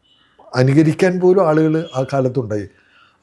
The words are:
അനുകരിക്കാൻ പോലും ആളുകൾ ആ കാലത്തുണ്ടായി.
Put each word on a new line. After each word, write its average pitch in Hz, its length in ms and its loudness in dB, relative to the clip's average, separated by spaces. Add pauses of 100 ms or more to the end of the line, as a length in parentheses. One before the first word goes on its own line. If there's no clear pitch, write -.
(540)
അനുകരിക്കാൻ 156 640 2
പോലും 180 280 2
ആളുകൾ 160 480 0
ആ 131 60 -2
കാലത്തുണ്ടായി. 120 680 -4 (540)